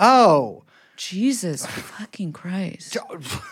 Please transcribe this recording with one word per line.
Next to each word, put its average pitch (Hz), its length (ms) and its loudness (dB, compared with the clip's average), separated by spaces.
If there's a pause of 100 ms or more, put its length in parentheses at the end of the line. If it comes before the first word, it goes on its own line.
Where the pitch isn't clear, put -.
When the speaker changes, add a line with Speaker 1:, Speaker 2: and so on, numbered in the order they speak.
Speaker 1:
Oh. 185 640 4 (320)
Speaker 2:
Jesus 202 680 -4
fucking - 680 -12
Christ. 180 600 -10
Speaker 1:
Jo-, - 240 -10 (340)